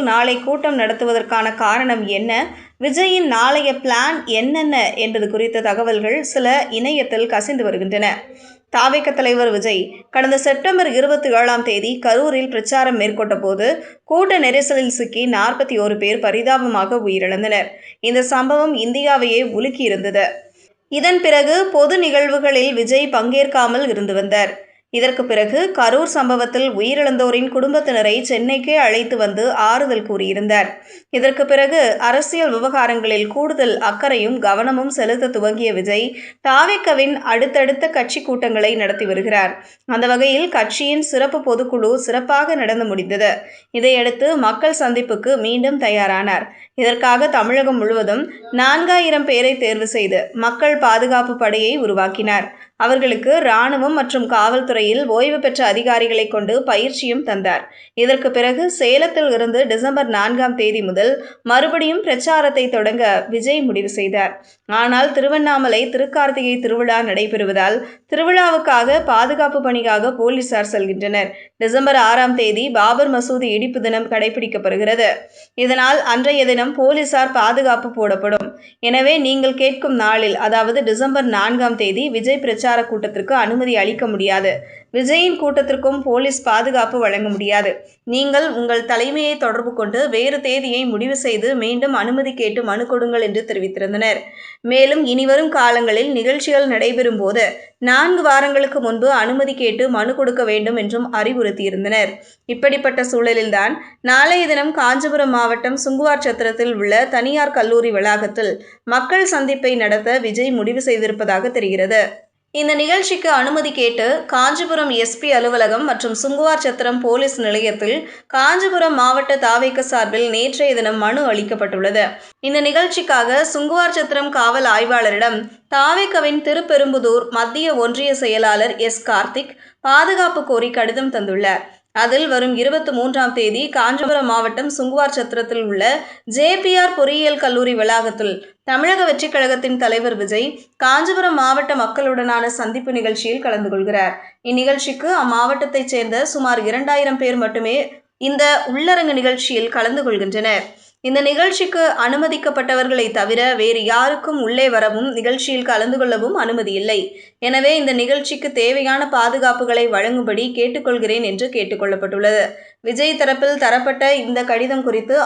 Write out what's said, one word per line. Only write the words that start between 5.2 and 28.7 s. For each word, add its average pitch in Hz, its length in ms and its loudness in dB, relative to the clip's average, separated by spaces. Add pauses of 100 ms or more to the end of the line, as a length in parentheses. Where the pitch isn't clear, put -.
குறித்த 226 320 -2
தகவல்கள் 220 640 -2
சில 254 240 -2 (220)
இணையத்தில் 233 640 -2
கசிந்து 233 320 -2
வருகின்றன. 202 420 -2 (640)
தாவேக்க 269 400 2
தலைவர் 240 420 0
விஜய் 202 280 -2 (280)
கடந்த 269 280 0
செப்டம்பர் 294 540 2
இருபத்தி 285 380 2 (100)
ஏழாம் 240 280 2
தேதி 214 240 -2 (140)
கரூரில் 262 480 2
பிரச்சாரம் 254 460 0
மேற்கொண்ட 214 380 -2
போது 202 300 0 (380)
கூட்ட 370 340 2
நெரிசலில் 262 580 0
சிக்கி 233 260 -4 (120)
நாற்பத்தி 247 440 0
ஓரு 208 180 0
பேர் 208 280 -2
பரிதாபமாக 240 760 0
உயிரிழந்தனர். 190 680 -2 (320)
இந்த 247 300 0
சம்பவம் 294 420 2 (120)
இந்தியாவையே 247 560 2 (100)
உலுக்கியிருந்தது. 202 760 -2 (680)
இதன் 349 360 2
பிறகு 294 280 4 (220)
பொது 294 220 4
நிகழ்வுகளில் 277 840 2
விஜய் 262 340 0
பங்கேற்காமல் 254 800 2
இருந்து 196 260 -4
வந்தார். 196 340 0 (400)
இதற்கு 254 300 0
பிறகு 214 360 0 (120)
கரூர் 269 400 2
சம்பவத்தில் 247 540 0 (120)
உயிரிழந்தோரின் 254 720 0
குடும்பத்தினரை 262 640 0 (160)
சென்னைக்கே 254 480 -2